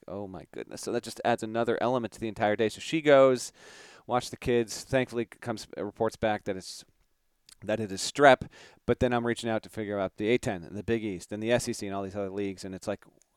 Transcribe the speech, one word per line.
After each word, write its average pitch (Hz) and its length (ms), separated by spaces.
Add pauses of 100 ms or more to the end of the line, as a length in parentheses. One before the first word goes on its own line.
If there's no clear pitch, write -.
"Oh 101 180
my 92 240
goodness." - 300
So - 100
that 113 140
just - 200
adds 117 200
another 113 360
element 120 340
to - 60
the 117 60
entire 104 300
day. 110 120
So 104 120
she 160 200
goes, 135 520 (560)
watch 123 220
the 117 80
kids. 120 460
Thankfully, 120 460
c-, - 80
comes, 110 380
uh, 95 80
reports 110 320
back 107 280
that 98 120
it's, - 260 (800)
that 104 160
it 101 140
is 95 80
strep. - 480 (380)
But 123 140
then 123 120
I'm 120 140
reaching 117 240
out 110 140
to 98 40
figure 101 320
out 95 160
the 107 140
A 123 80
ten 92 260
and 90 120
the 104 60
Big 113 220
East 95 260
and 104 120
the 117 100
S 120 160
E 117 60
C 104 120
and 98 80
all 98 80
these 95 140
other 98 140
leagues, 98 340
and 95 100
it's 92 140
like, 101 160 (320)